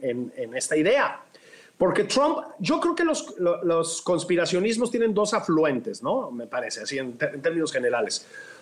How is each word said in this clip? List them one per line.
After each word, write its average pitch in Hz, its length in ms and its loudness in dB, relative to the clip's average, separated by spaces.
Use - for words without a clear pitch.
en, 123 340 -4
en 120 200 -6
esta 143 200 -2
idea. 208 440 2
Porque 185 280 2
Trump, 285 340 2
yo 262 220 0
creo 339 140 2
que 339 100 0
los, - 340 -2
lo-, 175 260 2
los 165 380 0
conspiracionismos 180 880 0
tienen 226 240 2
dos 208 180 2
afluentes, 151 720 0
¿no? 208 280 -2
Me 117 160 -10
parece, 113 360 -6
así 135 160 -6
en 123 180 -8
te-, 147 100 -2
en 139 160 -6
términos 165 300 0
generales. 120 540 0